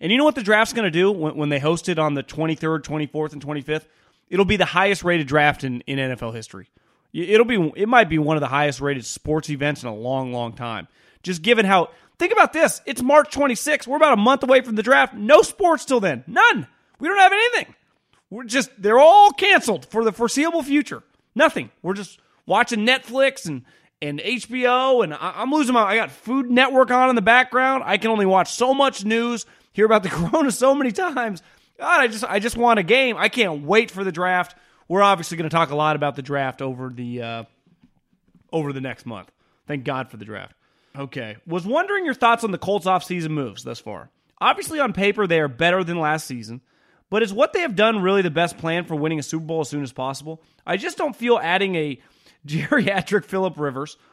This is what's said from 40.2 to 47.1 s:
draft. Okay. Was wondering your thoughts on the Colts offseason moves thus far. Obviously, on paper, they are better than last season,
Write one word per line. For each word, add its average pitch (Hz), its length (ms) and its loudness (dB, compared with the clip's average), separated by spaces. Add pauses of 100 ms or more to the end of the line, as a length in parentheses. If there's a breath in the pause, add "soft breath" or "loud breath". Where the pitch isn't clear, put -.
draft. 101 300 -14 (420)
Okay. 131 400 -12 (100)
Was 165 180 -6
wondering 370 400 -2
your 285 100 -4
thoughts 233 300 2
on 220 60 -2
the 175 80 -4
Colts 190 280 -4
offseason 180 440 -2
moves 135 320 -6
thus 123 160 -12
far. 101 320 -14 (300)
Obviously, 311 400 -2
on 247 120 -2
paper, 208 340 0
they 170 140 2
are 147 80 0
better 170 360 0
than 170 160 -6
last 156 260 -2
season, 120 340 -12 (500)